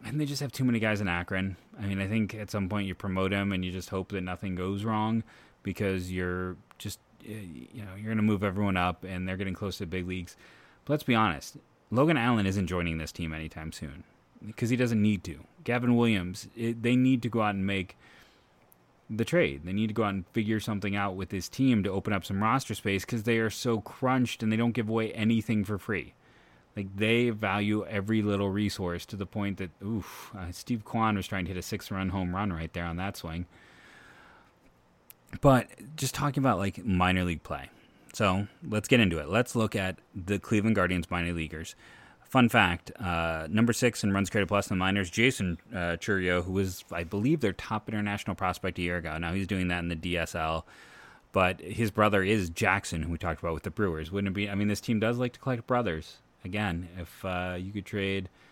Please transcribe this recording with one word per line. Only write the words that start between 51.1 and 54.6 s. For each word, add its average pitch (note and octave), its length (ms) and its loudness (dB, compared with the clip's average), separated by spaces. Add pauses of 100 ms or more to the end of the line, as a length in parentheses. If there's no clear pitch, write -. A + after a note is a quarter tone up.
but F#2 260 4
his G2+ 320 -4
brother G#2 320 4
is G2 260 2
Jackson, F#2 540 0
who E2 80 -4
we E2 60 -4
talked E2 240 -4
about E2 120 -2
with D2+ 100 -6
the G2 60 -6
Brewers. E2 440 -2
Wouldn't G2 160 -2
it F#2 40 -2
be, G2+ 160 -2
I G2+ 60 -4
mean, G#2 140 2